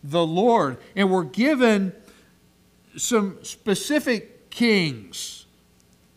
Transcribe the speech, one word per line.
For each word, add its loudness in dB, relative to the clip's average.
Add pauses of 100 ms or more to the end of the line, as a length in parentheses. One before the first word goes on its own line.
the 0
Lord." 2 (160)
And 2
we're 2
given 2 (1040)
some -2
specific -4
kings -2 (800)